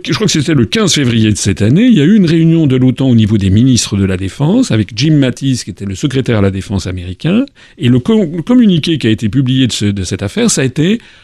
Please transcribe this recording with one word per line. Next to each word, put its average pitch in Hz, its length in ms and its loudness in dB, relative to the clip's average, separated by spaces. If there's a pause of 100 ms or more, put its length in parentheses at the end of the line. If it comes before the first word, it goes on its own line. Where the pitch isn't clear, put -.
je - 80 -6
crois 220 140 -2
que - 60 -2
c'était 160 200 -2
le 131 140 2
quinze 214 260 -2
février 117 380 0
de 101 80 -2
cette - 240 -2
année, 156 240 2
il 247 80 4
y 156 80 4
a - 20 2
eu 202 120 4
une 190 100 4
réunion 165 400 2
de 131 100 2
l'otan 127 320 0
au 123 60 4
niveau 110 240 2
des 98 100 0
ministres 110 480 2
de 98 80 0
la 95 140 -2
Défense, 147 520 -2
avec 107 260 0
Jim 156 180 2
Mattis, 135 500 -2
qui 113 60 -12
était 98 160 -12
le 98 80 -8
secrétaire 123 440 -2
à 98 40 0
la 98 80 2
Défense 95 360 -6
américain, 92 600 -4 (320)
et 139 100 -2
le 123 120 2
co-, 220 360 0
le 165 60 -6
communiqué 180 560 2
qui 120 80 -4
a 110 40 4
été 107 200 -2
publié 131 360 0
de 117 60 -4
ce, - 140 -4
de 101 160 -2
cette 95 200 -6
affaire, 202 280 -2
ça - 100 -2
a 135 40 0
été 160 360 -2 (240)